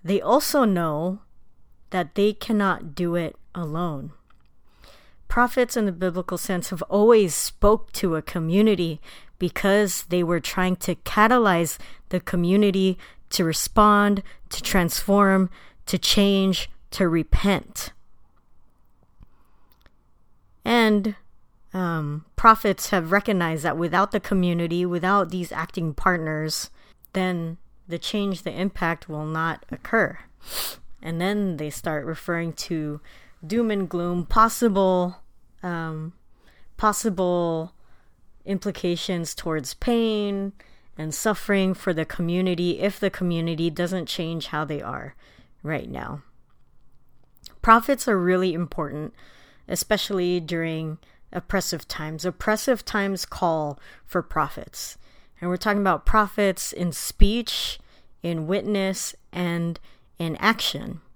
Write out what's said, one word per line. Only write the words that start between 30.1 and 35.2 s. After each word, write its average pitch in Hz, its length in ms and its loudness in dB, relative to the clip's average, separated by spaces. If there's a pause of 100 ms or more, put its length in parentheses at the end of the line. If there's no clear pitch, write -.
And 165 180 -6
then 190 380 0
they 151 120 -6
start 151 360 -6
referring 170 480 -4
to 151 480 -6 (440)
doom 220 260 0
and 196 180 -2
gloom, 175 360 -2
possible, 190 920 4 (460)